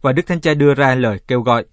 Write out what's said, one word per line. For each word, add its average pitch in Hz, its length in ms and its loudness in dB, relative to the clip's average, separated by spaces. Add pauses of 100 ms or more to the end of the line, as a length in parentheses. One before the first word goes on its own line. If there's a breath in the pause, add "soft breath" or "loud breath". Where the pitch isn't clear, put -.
Và 135 100 0
Đức 151 160 -2
Thánh 170 140 -4
Cha 156 120 0
đưa 143 200 4
ra 135 220 2
lời 113 320 -2
kêu 123 140 -2
gọi 117 320 -2